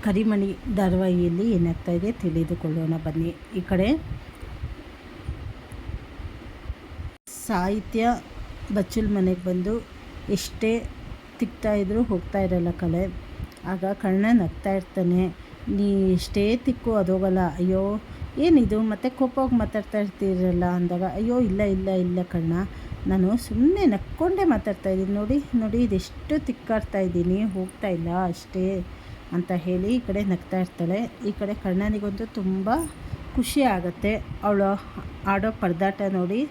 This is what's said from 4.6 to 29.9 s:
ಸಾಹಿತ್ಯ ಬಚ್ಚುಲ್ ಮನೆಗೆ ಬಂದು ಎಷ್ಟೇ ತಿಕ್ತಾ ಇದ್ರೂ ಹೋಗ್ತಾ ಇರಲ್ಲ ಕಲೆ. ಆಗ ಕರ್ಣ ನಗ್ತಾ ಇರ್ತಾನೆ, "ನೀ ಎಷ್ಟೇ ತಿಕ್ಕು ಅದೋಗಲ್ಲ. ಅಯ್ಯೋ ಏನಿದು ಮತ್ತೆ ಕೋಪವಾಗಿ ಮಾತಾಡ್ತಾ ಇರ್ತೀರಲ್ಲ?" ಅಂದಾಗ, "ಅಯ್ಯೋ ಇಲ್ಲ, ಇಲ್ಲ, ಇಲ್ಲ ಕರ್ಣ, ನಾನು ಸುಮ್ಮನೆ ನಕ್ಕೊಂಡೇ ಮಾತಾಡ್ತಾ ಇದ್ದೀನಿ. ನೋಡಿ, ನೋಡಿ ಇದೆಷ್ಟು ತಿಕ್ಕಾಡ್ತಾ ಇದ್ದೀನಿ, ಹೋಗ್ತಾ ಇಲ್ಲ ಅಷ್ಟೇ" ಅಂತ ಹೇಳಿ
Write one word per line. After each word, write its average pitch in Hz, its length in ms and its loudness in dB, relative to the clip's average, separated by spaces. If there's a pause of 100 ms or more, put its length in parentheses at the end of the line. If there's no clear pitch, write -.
ಸಾಹಿತ್ಯ 214 600 2 (680)
ಬಚ್ಚುಲ್ 208 420 2
ಮನೆಗೆ 185 280 2
ಬಂದು 180 300 0 (640)
ಎಷ್ಟೇ - 360 -2 (680)
ತಿಕ್ತಾ 214 440 0
ಇದ್ರೂ 208 200 2
ಹೋಗ್ತಾ 196 440 0
ಇರಲ್ಲ 175 260 2 (100)
ಕಲೆ. 170 220 2 (600)
ಆಗ 185 180 -2 (180)
ಕರ್ಣ 196 300 4
ನಗ್ತಾ 196 400 2
ಇರ್ತಾನೆ, 185 500 2 (540)
"ನೀ 196 420 4
ಎಷ್ಟೇ 208 380 2
ತಿಕ್ಕು 240 360 -2 (100)
ಅದೋಗಲ್ಲ. 185 360 2 (220)
ಅಯ್ಯೋ 185 240 2 (540)
ಏನಿದು 254 420 6 (100)
ಮತ್ತೆ 254 180 -2
ಕೋಪವಾಗಿ 254 540 2
ಮಾತಾಡ್ತಾ 208 360 -2
ಇರ್ತೀರಲ್ಲ?" 185 640 2
ಅಂದಾಗ, 175 380 2
"ಅಯ್ಯೋ 220 380 0
ಇಲ್ಲ, 202 200 2 (160)
ಇಲ್ಲ, 190 120 0
ಇಲ್ಲ 180 340 2
ಕರ್ಣ, 165 300 -2 (540)
ನಾನು 190 300 4
ಸುಮ್ಮನೆ 285 480 4 (100)
ನಕ್ಕೊಂಡೇ 370 500 0
ಮಾತಾಡ್ತಾ 202 460 2
ಇದ್ದೀನಿ. 190 220 0
ನೋಡಿ, 214 300 0 (180)
ನೋಡಿ 220 260 0
ಇದೆಷ್ಟು - 600 -2
ತಿಕ್ಕಾಡ್ತಾ 220 600 -2
ಇದ್ದೀನಿ, 180 320 2 (160)
ಹೋಗ್ತಾ 190 340 -4
ಇಲ್ಲ 170 200 -2 (220)
ಅಷ್ಟೇ" 185 340 -4 (680)
ಅಂತ - 180 0 (160)
ಹೇಳಿ 185 300 0